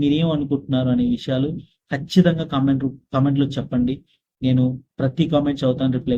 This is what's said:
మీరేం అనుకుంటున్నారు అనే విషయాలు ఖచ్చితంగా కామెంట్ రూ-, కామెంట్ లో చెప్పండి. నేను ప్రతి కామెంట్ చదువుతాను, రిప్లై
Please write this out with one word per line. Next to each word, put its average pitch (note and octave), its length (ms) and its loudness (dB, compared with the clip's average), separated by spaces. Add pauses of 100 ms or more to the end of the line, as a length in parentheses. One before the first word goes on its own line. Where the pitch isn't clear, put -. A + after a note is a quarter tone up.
మీరేం D3+ 340 2
అనుకుంటున్నారు C#3 600 -2
అనే B2 100 2 (100)
విషయాలు C3 340 -2 (440)
ఖచ్చితంగా D#3+ 600 2
కామెంట్ C3+ 320 0
రూ-, C3 140 -6 (160)
కామెంట్ C#3 280 2
లో C3+ 40 2 (100)
చెప్పండి. B2 380 -2 (500)
నేను B2+ 400 2 (140)
ప్రతి C3+ 340 0
కామెంట్ C#3+ 300 0
చదువుతాను, C3 360 0
రిప్లై B2 200 -2